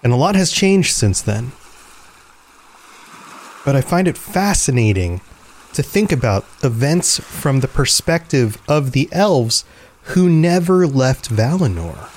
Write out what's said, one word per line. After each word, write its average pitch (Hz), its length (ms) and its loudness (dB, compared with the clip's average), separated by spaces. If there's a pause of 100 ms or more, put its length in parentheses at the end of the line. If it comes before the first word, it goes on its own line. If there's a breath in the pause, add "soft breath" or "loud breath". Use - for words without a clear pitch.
And 123 80 2
a 123 60 2
lot 180 180 2
has 185 160 2
changed 196 420 2
since 101 280 0
then. 113 320 -6 (2000)
But 139 140 2
I - 20 4
find 175 260 0
it 170 120 -2
fascinating 107 1040 0 (500)
to - 100 -4
think 202 300 0
about 117 320 0 (180)
events 135 580 0
from - 420 -2
the 131 80 -2
perspective 139 1000 -2
of 147 240 0
the 139 220 0
elves 160 500 0 (380 loud breath)
who 180 280 2
never 175 560 2
left 131 440 0
Valinor. 110 880 -2